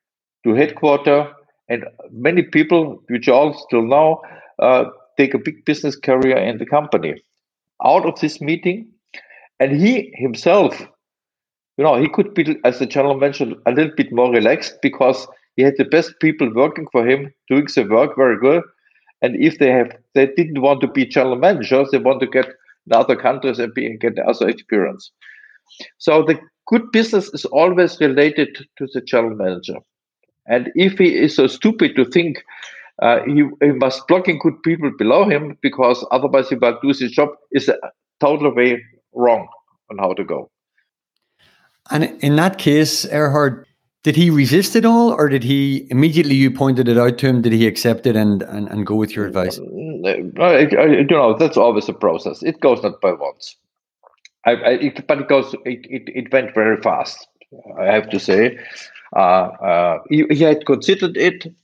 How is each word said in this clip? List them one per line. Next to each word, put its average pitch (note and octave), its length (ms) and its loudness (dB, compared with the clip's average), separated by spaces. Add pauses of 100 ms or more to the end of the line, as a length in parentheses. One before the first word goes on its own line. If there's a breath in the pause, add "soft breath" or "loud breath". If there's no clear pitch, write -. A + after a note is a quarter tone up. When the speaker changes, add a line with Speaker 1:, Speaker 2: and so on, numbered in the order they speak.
(440)
Speaker 1:
to A2 100 0
headquarter, D3 800 0 (380)
and A#2 160 -6 (260)
many D#3 320 -2
people, D#3 640 0
which A#2+ 220 -4
are B2 60 6
all C#3+ 180 2
still A#2 300 -2
now, D#3 360 2 (420 loud breath)
uh, B2+ 280 2 (280)
take C3+ 160 2
a C3 60 0
big - 240 -12
business D3 320 -4
career C3 400 0
in A2 220 -2
the A2 80 -8
company A2+ 480 -2 (720)
out E3 200 2
of E3 140 -6
this D3+ 220 -6
meeting. F3 500 -6 (720 loud breath)
And C#3 180 0
he A3+ 360 0
himself, C#3+ 640 0 (1000)
you C#3+ 80 0
know, D3 100 4
he D3 140 0
could - 240 -2
be, D#3 320 -2
as B2 160 0
a C3 40 -2
general C#3 300 0
manager, C#3 380 -2 (120)
a A#2+ 60 0
little D3 240 0
bit - 160 -2
more B2 180 2
relaxed A#2 520 0
because C3+ 440 0 (300 soft breath)
he B2+ 80 2
had C#3 140 4
the C3+ 80 0
best D#3 360 0
people D#3 320 0
working D3 380 -2
for A#2 140 2
him, C#3 280 -2 (160)
doing C#3 260 2
the B2+ 80 2
work A#2 320 2
very B2 240 2
good. D3 240 2 (580)
And B2 140 -2
if D#3 240 0
they C3 120 4
have, A#2+ 200 2 (240)
they C#3 120 4
didn't D3+ 340 -4
want C#3 200 2
to C3+ 60 -2
be C3 180 -2
general C3 300 0
managers, C#3 560 0
they C3+ 60 0
want B2 240 0
to A#2+ 60 -2
get B2+ 200 0 (400 soft breath)
in A2+ 60 0
other A#2 220 4
countries B2+ 440 -4
and A#2 140 -6
be, A#2+ 120 -6
and A2 140 -10
get A2+ 200 -4
other A#2 280 -2
experience. - 640 -4 (840 loud breath)
So D#3 260 2
the D3 160 0 (280)
good A3+ 260 0
business A3 400 0
is C#3+ 120 -12
always F3 540 2
related D3 640 0 (120)
to C3+ 160 -8
the B2 80 -6
general A2+ 340 -2
manager. F#2 400 -6 (720)
And B2 280 -2
if F#3+ 220 2
he F3 160 4
is C#3+ 220 0
so C3 120 4
stupid G#3 500 0
to B2+ 80 4
think, E3 360 -2 (600 loud breath)
uh, A#2 240 4
he, D3 180 2 (180)
he D3 120 4
must C3 340 -4
blocking F3+ 320 0
good D#3+ 240 -2
people D3 340 -2
below C#3+ 300 2
him D3+ 340 -4
because B2+ 500 0
otherwise C3 380 0
he C3+ 60 -4
might A#2+ 280 -2
lose C#3 180 -2
his A#2+ 100 -6
job, D3 180 0 (220)
is C#3 160 0
a - 80 2 (440)
total D3 360 0
way B2 260 0 (320)
wrong A#2+ 340 0 (440)
on G2+ 60 -14
how F#2+ 160 -10
to G2 100 -8
go. D2+ 260 -10 (1400)
Speaker 2:
And D3+ 140 0 (180)
in D3 140 2
that F#3+ 200 0
case, D3+ 500 0
Erhard, D3 580 0 (380)
did D3+ 120 0
he E3+ 140 4
resist D#3 480 2
it A3+ 80 2
all, A#3 260 4
or D3+ 160 0
did C3+ 160 -2
he, C#3 460 -2
immediately D3 460 2
you C3+ 140 4
pointed B2+ 380 0
it A#2 100 4
out A#2+ 200 2
to C#3 100 -2
him, B2 140 2
did A#2 100 0
he A2+ 160 2
accept A2+ 400 -2
it A2+ 80 2
and, G#2 280 0
and, G#2 260 -12
and G#2 160 -6
go G#2 100 -4
with G#2+ 180 -2
your G#2 120 -6
advice? F#2 360 -4
Speaker 1:
No, F#2+ 800 -8
I, D#3 280 4
I, - 180 2
you D3 180 4
know, C#3 340 2
that's D#3 200 0
always A2 320 2
a G2 40 -6
process. E2 480 -4
It - 200 -6
goes B2 200 2
not G#2 200 -6
by F#2+ 100 0
once. D2 460 -10 (880)
I, A#2 60 4
I, A#2+ 200 2
it, C3 340 -2
but C#3+ 140 0
it C3+ 80 -10
goes, C3+ 260 0 (120)
it, B2 240 -10
it, C3 180 -12
it B2 240 -12
went B2 240 0
very A2 260 2
fast, - 460 -4 (500)
I F#2 100 -4
have G#2+ 220 0
to G2 120 -4
say. A2 360 2 (560 loud breath)
Uh, - 60 0
uh, F2 800 2 (100)
he, D3+ 200 2
he D3+ 140 2
had D3+ 220 2
considered F3+ 520 -2
it, F3 300 -2 (160)